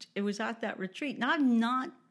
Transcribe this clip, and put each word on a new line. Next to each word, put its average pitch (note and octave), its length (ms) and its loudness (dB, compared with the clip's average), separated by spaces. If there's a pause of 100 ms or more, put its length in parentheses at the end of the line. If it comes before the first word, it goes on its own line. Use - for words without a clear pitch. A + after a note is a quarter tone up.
(140)
it G3 80 -2
was G3+ 180 -2
at A3 200 -4
that - 180 -4
retreat. A#3 400 -6
Now, A#3+ 120 0
I'm C4+ 280 4
not, B3+ 320 0 (200)